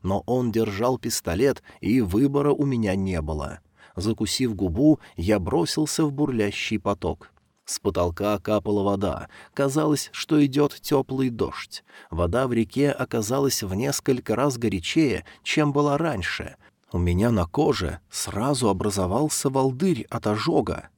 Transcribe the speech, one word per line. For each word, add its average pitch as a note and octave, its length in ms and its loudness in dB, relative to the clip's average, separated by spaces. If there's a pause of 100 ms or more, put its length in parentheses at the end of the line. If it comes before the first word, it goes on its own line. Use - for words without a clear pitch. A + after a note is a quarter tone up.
но F#2+ 240 -2
он B2 260 0
держал A2+ 460 0
пистолет, A#2 640 -2 (180)
и A#2+ 220 2
выбора C#3 500 2
у D3 140 0
меня A2 280 0
не F#2+ 280 -2
было. D2+ 380 -6 (340)
Закусив A2 600 -2
губу, G2 460 4 (160)
я G2+ 220 2
бросился D#3 640 0
в C#3+ 80 0
бурлящий A#2 680 -2
поток. F#2+ 540 -4 (320)
С - 160 -8
потолка G2 580 0
капала G#2 440 0
вода. G2 460 -2 (260)
Казалось, C#3+ 580 0
что D3+ 320 2
идет C#3+ 300 2
теплый C3+ 560 0
дождь. - 520 -6 (280)
Вода F2 360 0
в B2 60 -2
реке C#3 380 2
оказалась B2+ 720 -2
в F#2 120 -6
несколько B2 640 -2
раз B2+ 220 0
горячее, A2 680 0 (180)
чем D3 300 0
была C#3+ 240 2
раньше. D3 600 -4 (360)
У F#2 60 -2
меня F2+ 340 2
на F2+ 140 2
коже - 520 0 (100)
сразу A#2+ 600 -2
образовался G2+ 840 0
волдырь C3+ 580 0
от A2+ 200 -4
ожога. A2 680 0